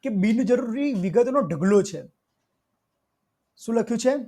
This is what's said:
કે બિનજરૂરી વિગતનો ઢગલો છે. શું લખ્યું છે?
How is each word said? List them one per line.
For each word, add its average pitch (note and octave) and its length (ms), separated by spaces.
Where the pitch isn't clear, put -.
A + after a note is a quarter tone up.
કે C4 60
બિનજરૂરી A#3 840
વિગતનો A3+ 460
ઢગલો F#3+ 420
છે. - 220
શું A3+ 200
લખ્યું A3+ 240
છે? B3+ 180